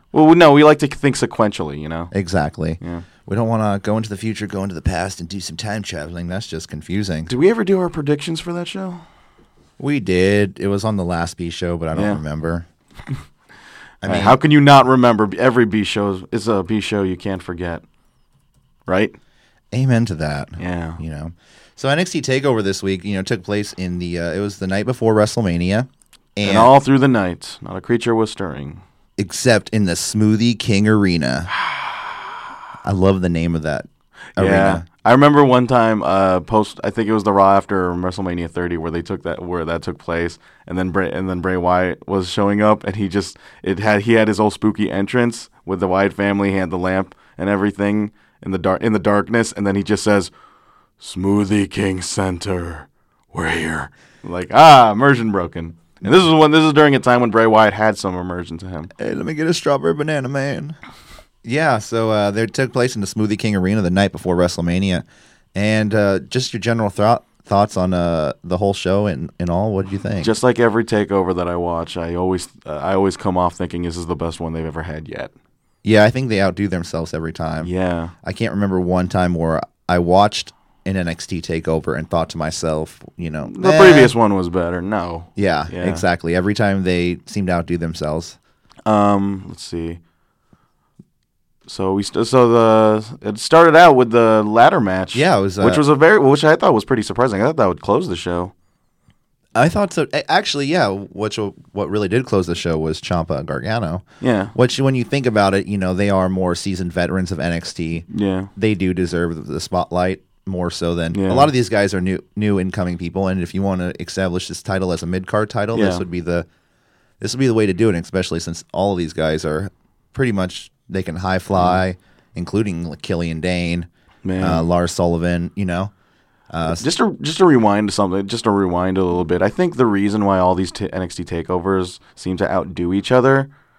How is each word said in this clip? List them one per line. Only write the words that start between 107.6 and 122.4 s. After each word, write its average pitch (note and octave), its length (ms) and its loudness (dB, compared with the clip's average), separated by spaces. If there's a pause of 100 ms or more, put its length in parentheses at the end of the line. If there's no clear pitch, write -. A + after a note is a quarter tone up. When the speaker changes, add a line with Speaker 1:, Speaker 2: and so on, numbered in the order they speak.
Speaker 2:
T. E2 400 -8
Speaker 1:
Yeah. G2 340 -2 (100)
Speaker 2:
They G#2+ 160 0
do F#2 200 -2
deserve E2+ 420 -4
the, D#2 60 -12
the C#2+ 180 -8
spotlight F2+ 640 -4 (240)
more F2+ 240 -4
so E2+ 240 -4
than E2+ 180 -4
Speaker 1:
Yeah. F#2+ 180 -2
Speaker 2:
a A2 40 0
lot C#3+ 120 4
of D3 60 0
these B2 160 0
guys G2+ 240 0
are F#2 80 -2
new, F#2 200 -2 (140)
new G#2 240 0
incoming F2+ 380 -4
people. F2+ 300 -4
And F#2 160 -2
if E2+ 100 -10
you F#2 80 -4
wanna F#2 380 -4
establish F2+ 480 -4
this - 160 -14
title F#2+ 280 -2
as E2+ 120 -4
a - 20 -8
mid F#2 220 -6
card G#2+ 240 -2
title, G#2+ 260 -4
this G2 160 0
Speaker 1:
Yeah. F2+ 60 -4
Speaker 2:
would F2+ 120 -6
be F2 100 -6
the, E2+ 260 -2 (720)
this A2+ 140 -6
would B2 60 -8
be C3+ 80 2
the A#2 60 2
way A2 140 4
to F#2+ 60 0
do G#2+ 160 2
it, F#2 60 0
especially E2+ 440 -4
since - 240 -10 (100)
all G2 180 0
of F#2 60 -2
these D#2+ 160 -6
guys D#2 320 -2
are D#2+ 240 -4 (440)
pretty C3 180 -2
much F#2 400 -6 (220)
they F#2+ 120 -4
can D#2+ 120 -8
high F#2 240 -2
fly, F2+ 580 0
Speaker 1:
Mm. - 60 -20 (320)
Speaker 2:
including, F2 500 -4